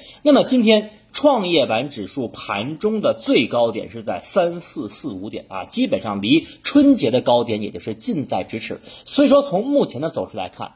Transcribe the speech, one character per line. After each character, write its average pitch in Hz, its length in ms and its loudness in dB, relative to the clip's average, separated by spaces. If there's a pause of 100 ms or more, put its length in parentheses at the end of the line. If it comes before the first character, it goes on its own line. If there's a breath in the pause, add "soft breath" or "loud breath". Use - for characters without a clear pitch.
(220 loud breath)
那 294 100 6
么 262 120 6
今 254 180 2
天 214 280 4 (200 loud breath)
创 240 380 2
业 151 180 2
板 113 220 -2
指 107 180 -10
数 120 220 -6
盘 113 500 -8
中 214 220 -2
的 117 180 0
最 190 300 2
高 120 240 2
点 101 180 -8
是 113 120 -14
在 101 180 -6
三 175 400 -2
四 135 280 -8
四 - 220 -10
五 98 200 -10
点 - 180 -12
啊， 95 160 -10
基 247 220 -2
本 95 160 -2
上 101 200 -4
离 131 240 4 (160 loud breath)
春 285 320 6
节 135 160 0
的 120 120 2
高 120 220 2
点 107 180 -4
也 101 80 -6
就 - 100 -12
是 110 140 -8
近 151 320 -4
在 95 180 -4
咫 110 160 -8
尺。 - 200 -8 (240 loud breath)
所 - 200 2
以 277 40 6
说 269 140 6
从 226 240 -2
目 277 200 2
前 - 160 -8
的 160 80 -4
走 95 180 -6
势 - 80 -16
来 92 140 -8
看， - 260 -12